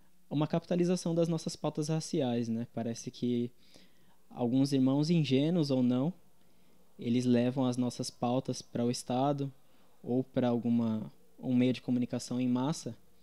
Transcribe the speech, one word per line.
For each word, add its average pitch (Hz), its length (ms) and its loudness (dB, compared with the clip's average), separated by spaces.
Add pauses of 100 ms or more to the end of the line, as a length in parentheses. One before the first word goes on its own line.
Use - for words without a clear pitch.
(300)
uma 147 160 2
capitalização 175 680 0
das 165 140 2
nossas 165 280 -4
pautas 151 320 -4
raciais, 127 600 -2
né? 113 260 -4
Parece 117 360 -6
que 123 400 -2 (800)
alguns 131 420 0
irmãos, 139 360 2
ingênuos 151 640 2
ou 131 120 2
não, 123 300 0 (840)
eles 123 260 0
levam 123 400 2
as 123 120 0
nossas 123 340 -4
pautas 127 500 -2
pra - 240 -4
o 120 60 0
Estado 139 600 -2 (520)
ou 127 200 0
pra 123 260 0
alguma, 117 640 0 (280)
um 127 160 -2
meio 123 180 4
de 120 80 -4
comunicação 123 600 -2
em 127 80 0
massa. 123 480 -2 (260)